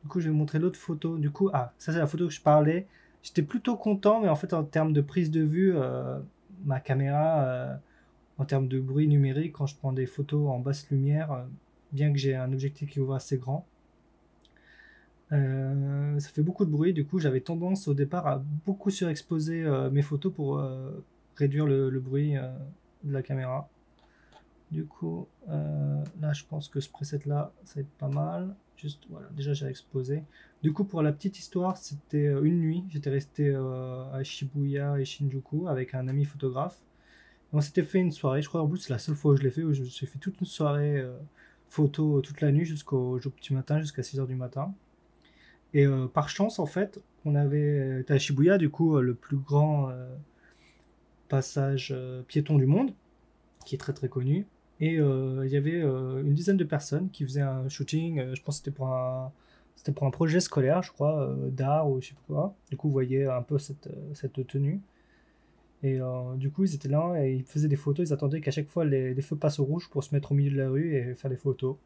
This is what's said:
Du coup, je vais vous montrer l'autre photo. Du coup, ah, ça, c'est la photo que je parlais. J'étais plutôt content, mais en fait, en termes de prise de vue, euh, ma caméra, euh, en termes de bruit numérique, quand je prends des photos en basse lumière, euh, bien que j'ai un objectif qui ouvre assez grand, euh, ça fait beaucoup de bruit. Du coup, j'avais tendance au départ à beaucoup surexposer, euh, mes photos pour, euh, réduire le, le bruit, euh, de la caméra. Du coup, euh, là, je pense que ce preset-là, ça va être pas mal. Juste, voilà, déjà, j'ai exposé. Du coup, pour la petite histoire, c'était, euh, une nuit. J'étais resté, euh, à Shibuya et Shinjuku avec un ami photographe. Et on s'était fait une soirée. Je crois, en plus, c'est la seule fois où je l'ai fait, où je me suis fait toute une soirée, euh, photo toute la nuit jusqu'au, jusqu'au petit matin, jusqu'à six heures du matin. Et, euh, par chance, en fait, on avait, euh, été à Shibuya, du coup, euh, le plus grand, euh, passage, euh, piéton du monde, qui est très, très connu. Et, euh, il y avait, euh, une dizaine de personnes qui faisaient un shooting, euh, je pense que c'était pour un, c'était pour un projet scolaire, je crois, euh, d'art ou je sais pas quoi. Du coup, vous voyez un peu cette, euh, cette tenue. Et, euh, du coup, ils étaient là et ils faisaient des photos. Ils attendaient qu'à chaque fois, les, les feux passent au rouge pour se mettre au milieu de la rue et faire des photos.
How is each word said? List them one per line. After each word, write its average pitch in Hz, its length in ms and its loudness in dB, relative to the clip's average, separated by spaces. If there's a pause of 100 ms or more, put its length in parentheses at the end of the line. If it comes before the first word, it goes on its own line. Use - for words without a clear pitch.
Du 151 60 -12
coup, 180 100 -2
je 160 60 0
vais 156 60 0
vous 156 60 4
montrer 151 220 2
l'autre 180 180 0
photo. 165 400 -4
Du 147 140 0
coup, 190 220 0
ah, 127 240 -2
ça, - 160 -6
c'est 170 60 0
la 151 80 2
photo 165 200 -2
que - 60 -4
je - 80 -14
parlais. 151 460 6 (360)
J'étais - 200 0
plutôt 226 340 -2
content, 208 420 4
mais 208 80 2
en 156 80 4
fait, 175 180 -4
en 160 120 0
termes 156 260 2
de 147 80 6
prise 156 320 0
de 160 100 2
vue, 170 360 4
euh, 131 420 -2 (440)
ma 135 160 0
caméra, 143 640 2
euh, 127 320 -4 (640)
en 139 80 0
termes 135 220 0
de 131 120 0
bruit 135 280 2
numérique, 147 460 4
quand 143 120 -4
je 143 100 -6
prends 135 180 -4
des 131 120 0
photos 147 440 -2
en 127 100 -2
basse 139 300 -4
lumière, 147 420 2
euh, 127 120 -6 (480)
bien 147 200 2
que 143 60 2
j'ai 135 180 2
un 131 180 -2
objectif 143 360 -4
qui 143 100 -6
ouvre 135 140 0
assez 131 240 -4
grand, 131 280 -4 (1700)
euh, 139 880 0
ça 143 100 -8
fait - 120 -2
beaucoup 180 240 2
de 156 60 0
bruit. 156 220 2
Du 151 120 0
coup, 180 140 -2
j'avais 131 220 2
tendance 175 460 -2
au 143 60 2
départ 143 340 0
à 139 100 0 (280)
beaucoup 196 240 -2
surexposer, 165 760 -2
euh, 135 260 2
mes 139 120 4
photos 147 320 -2
pour, 139 240 -2
euh, 131 340 -6 (440)
réduire 143 300 2
le, 135 240 4
le 131 100 -2
bruit, 139 380 0
euh, 131 120 -4 (540)
de 143 100 -4
la 135 80 -2
caméra. 131 480 -4 (1000)
Du 156 140 -4
coup, 165 420 -8 (220)
euh, 147 540 -2 (180)
là, 151 120 0
je 143 100 -8
pense 151 240 -10
que - 120 -6
ce 139 100 -8
preset-là, 143 640 -4 (120)
ça - 120 -18
va 143 60 -6
être - 160 -12
pas 139 120 -6
mal. 170 460 -4 (220)
Juste, 147 320 -12
voilà, - 260 -16
déjà, 143 180 -2
j'ai 143 120 -4
exposé. 135 580 -6 (400)
Du 156 80 4
coup, 202 120 -2
pour 175 180 -2
la 151 100 4
petite 190 280 -4
histoire, 185 360 -2
c'était, 147 520 -2
euh, 139 160 2
une 170 160 4
nuit. 165 300 0
J'étais 143 200 -6
resté, 143 400 0
euh, 131 640 -4
à 135 100 -4
Shibuya 143 760 -2
et 135 60 0
Shinjuku 143 600 -4
avec 131 280 -2
un 127 120 -2
ami 139 160 2
photographe. 139 560 -4 (720)
Et 147 40 -2
on 151 60 4
s'était 151 220 2
fait 170 160 2
une 175 120 4
soirée. 143 300 0
Je 147 60 -4
crois, 165 140 -2
en 151 60 2
plus, 175 100 0
c'est - 160 -6
la 113 60 -2
seule 151 160 -4
fois 143 180 4
où 139 40 6
je 135 60 2
l'ai 135 60 4
fait, 156 140 -4
où 156 100 2
je 135 80 -2
me 127 60 -6
suis 131 180 -10
fait 143 140 -12
toute 190 200 -8
une 185 60 -2
soirée, 147 520 0
euh, 127 200 -6 (500)
photo 147 540 2
toute 143 200 -6
la 147 100 4
nuit 156 140 4
jusqu'au, 131 520 -2
jusqu'au 131 140 -6
petit - 220 -6
matin, 135 260 0
jusqu'à 147 240 -6
six - 160 -8
heures 131 80 -2
du 127 80 -6
matin. 127 380 -6 (1000)
Et, 143 120 8
euh, 131 220 2
par 147 220 0
chance, - 300 0
en 170 60 0
fait, 190 360 -4 (240)
on 147 100 2
avait, 143 440 2
euh, 135 220 -2
été 139 120 0
à 135 60 8
Shibuya, 151 380 4
du 160 120 4
coup, 156 280 4
euh, 131 40 6
le 123 120 2
plus 139 240 -4
grand, 143 520 2
euh, 127 260 -12 (1120)
passage, 139 640 0
euh, 127 300 -8
piéton 147 360 2
du 131 80 6
monde, 202 280 4 (720)
qui - 100 -8
est - 20 -6
très, 139 160 -6
très 131 160 -4
connu. 143 360 0 (360)
Et, 160 160 2
euh, 135 480 0
il 131 60 0
y 143 60 2
avait, 160 240 0
euh, 131 420 -2
une 143 100 4
dizaine 175 220 4
de 180 80 4
personnes 151 460 -2
qui 151 160 -6
faisaient 135 160 -2
un 135 260 -2
shooting, 156 520 -2
euh, 131 140 -4
je 131 80 -8
pense 147 180 -6
que - 60 -14
c'était 143 100 -6
pour 135 120 -4
un, 131 440 -4 (440)
c'était - 160 -6
pour 139 160 0
un - 20 6
projet 165 300 2
scolaire, 147 440 2
je - 80 -10
crois, 151 300 0
euh, 131 280 -2
d'art 139 400 2
ou 131 120 0
je - 60 -12
sais - 60 -20
pas - 140 -20
quoi. 156 280 -2 (140)
Du 139 80 -6
coup, 156 100 -2
vous 147 60 2
voyez 131 320 2
un 127 160 0
peu 143 180 -2
cette, - 280 -12
euh, 147 260 -12
cette 131 340 -6
tenue. 143 320 0 (1040)
Et, 135 160 0
euh, 127 360 -4
du 135 140 -2
coup, 185 140 0
ils 175 120 2
étaient 143 140 -4
là 160 320 2
et 131 140 2
ils 131 80 -2
faisaient 151 240 0
des 143 80 4
photos. 147 340 0
Ils 147 40 2
attendaient 143 280 0
qu'à 139 100 -2
chaque 151 180 -4
fois, 165 160 0
les, 131 280 2
les 135 80 -2
feux 147 140 -4
passent 147 240 0
au 139 60 4
rouge 156 240 -4
pour 139 140 -4
se - 100 -6
mettre 143 180 0
au 147 40 4
milieu 143 160 4
de 139 60 0
la 135 120 0
rue 151 260 0
et 123 200 -2
faire 135 140 -6
des 123 80 -4
photos. 131 380 -2 (100)